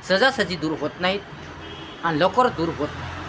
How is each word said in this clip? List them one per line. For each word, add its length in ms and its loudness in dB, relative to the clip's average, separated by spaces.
सहजासहजी 480 4
दूर 240 -2
होत 100 -2
नाहीत 200 0
आणि 160 2
लवकर 280 6
दूर 200 0
होत 200 -2
नाहीत. 160 -8